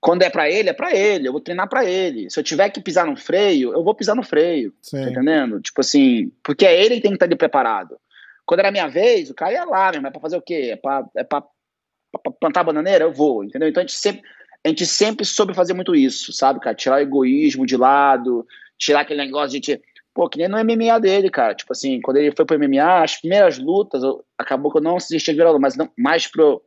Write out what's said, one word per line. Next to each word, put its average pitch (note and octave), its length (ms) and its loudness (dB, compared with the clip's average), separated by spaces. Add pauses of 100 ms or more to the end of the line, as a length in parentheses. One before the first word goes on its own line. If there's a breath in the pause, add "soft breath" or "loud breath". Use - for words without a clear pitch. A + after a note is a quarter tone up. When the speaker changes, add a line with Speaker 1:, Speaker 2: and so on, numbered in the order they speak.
Speaker 1:
Quando F3+ 220 2
é F3 80 2
pra D#3 200 0
ele, G3 180 0
é F3 40 -2
pra F4 200 -4
ele, G3 360 0
eu B2+ 40 -4
vou D3 80 -6
treinar F3 280 -6
pra B3+ 160 0
ele. F3+ 440 -4
Se - 100 -8
eu D3+ 40 -4
tiver E3 280 0
que G3+ 100 -10
pisar F3 260 0
no C#3+ 100 -6
freio, F3 560 0
eu E3 120 -2
vou G#3 100 2
pisar G#3+ 220 -2
no B3+ 80 -4
freio, D3+ 580 0
Speaker 2:
Sim. C#3 220 -10
Speaker 1:
tá B2+ 60 -4
entendendo? B2+ 500 -2
Tipo - 200 -6
assim, B2+ 520 2 (100)
porque D3 240 2
é F3+ 180 6
ele A#3+ 120 2
que A3+ 60 -6
tem G3+ 100 2
que F#3+ 60 -6
tá F3+ 60 4
ali E3+ 120 0
preparado. A2+ 600 -2 (480 soft breath)
Quando F3 160 0
era G3 120 2
minha F3+ 160 -2
vez, F3 420 2
o C3+ 40 -16
cara F3+ 180 -4
ia F4 120 -4
lá, F#3+ 260 0
meu D#3+ 80 -6
irmão, C#3 100 -8
é C3+ 40 -10
pra - 80 -16
fazer D#3+ 160 -6
o E3 60 -6
quê? C#3+ 300 -6
É G2+ 40 -8
pra, C3+ 280 -4 (120)
é C3 60 -4
pra, C#3+ 180 -4
pra - 1000 -16
plantar E3+ 240 0
bananeira? E3 400 2
Eu E3 80 0
vou, C3 320 0
entendeu? C#3+ 240 -4
Então D#3+ 120 -2
a F3+ 60 -2
gente - 100 -10
sempre, - 260 -4 (420 soft breath)
a D#3 40 0
gente D#3+ 180 -2
sempre G#3+ 380 -2
soube G3 300 -2
fazer F3+ 180 0
muito F3+ 220 -2
isso, C3 380 2
sabe, C3 260 0
cara? A#2 160 -6
Tirar C3 220 0
o C#3+ 60 4
egoísmo C3+ 640 0
de B2+ 120 -2
lado, B2+ 680 2 (320 loud breath)
tirar D3 260 0
aquele D3 220 -6
negócio C#3 260 -6
de, C3+ 100 -8
ti-, C#3 220 -6 (300 soft breath)
pô, F3 160 -2
que - 80 -10
nem E3+ 120 -2
no G3+ 100 -2
M A3+ 140 0
M A3+ 180 0
A A#3 80 4
dele, F#3+ 320 2
cara. A2+ 240 -2
Tipo - 200 -10
assim, C3 260 -4
quando C3 160 -2
ele D3 180 2
foi D#3+ 100 2
pro D#3 120 0
M D3 100 0
M C3+ 140 2
A, E3+ 240 4
as - 140 -6
primeiras F3 380 2
lutas, D3+ 460 -2
eu... C3+ 220 -2 (120)
acabou C#3+ 360 -4
que D#3+ 60 2
eu D3+ 40 0
não E3+ 140 -2
assisti E3 340 -4
a - 20 0
primeira E3 180 4
luta, D3 120 4
mas C3 140 0
não, D3+ 200 -4
mais D#3 300 0
pro D3 400 2